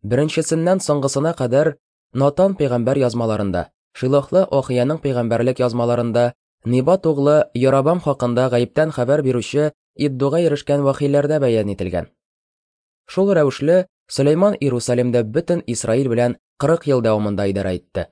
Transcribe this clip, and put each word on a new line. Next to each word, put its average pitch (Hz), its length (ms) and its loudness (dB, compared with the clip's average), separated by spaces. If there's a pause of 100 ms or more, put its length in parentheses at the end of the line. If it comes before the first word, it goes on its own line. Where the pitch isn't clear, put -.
Беренчесеннән 160 800 0
соңгысына 147 540 -2
кадәр 139 400 0 (360)
Натан 165 460 2
пәйгамбәр 123 400 0
язмаларында, 107 720 -2 (260)
Шилохлы 139 560 0
Ахияның 131 520 0
пәйгамбәрлек 123 600 -2
язмаларында, 120 720 0 (320)
Нибат 131 420 2
углы 147 300 2 (160)
Ярабам 139 500 2
хакында 123 480 0
гаептән 151 400 0
хәбәр 139 320 0
бирүче 135 480 -2 (240)
Иддуга 143 480 -2
ирешкән 143 400 0
вахиләрдә 143 560 0
бәян 110 320 0
ителгән. 90 400 -6 (960)
Шул 196 240 0
рәвешле 160 540 2 (260)
Сөләйман 160 480 2
Иерусалимдә 123 640 0
бөтен 165 440 -2
Исраил 120 440 -2
белән 120 240 0 (240)
кырык 156 320 0
ел 127 100 2
дәвамында 104 460 0
идарә 95 320 -2
итте. - 320 -8